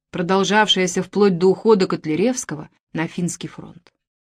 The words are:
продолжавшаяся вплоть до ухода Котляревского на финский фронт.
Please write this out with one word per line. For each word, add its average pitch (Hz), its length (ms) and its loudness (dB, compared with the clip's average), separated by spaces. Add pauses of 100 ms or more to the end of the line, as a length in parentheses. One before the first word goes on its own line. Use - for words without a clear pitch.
(100)
продолжавшаяся 190 920 0
вплоть 190 340 2
до 180 120 2
ухода 202 380 4
Котляревского 160 840 -4 (220)
на 165 140 -4
финский 170 420 -8
фронт. - 440 -20 (400)